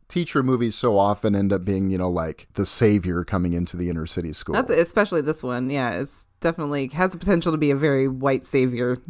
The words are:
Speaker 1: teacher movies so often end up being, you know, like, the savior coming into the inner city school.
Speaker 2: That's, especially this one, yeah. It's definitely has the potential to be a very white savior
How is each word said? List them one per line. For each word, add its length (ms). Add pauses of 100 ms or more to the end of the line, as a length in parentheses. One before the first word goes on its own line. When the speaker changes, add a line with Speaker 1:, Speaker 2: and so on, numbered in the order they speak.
Speaker 1:
teacher 340
movies 320
so 240
often 360
end 180
up 120
being, 260
you 80
know, 120
like, 440
the 120
savior 580
coming 300
into 220
the 120
inner 180
city 260
school. 220
Speaker 2:
That's, 160
especially 520
this 200
one, 280
yeah. 300
It's 260 (140)
definitely 480
has 240
the 60
potential 340
to 40
be 140
a 60
very 320
white 360
savior 540 (120)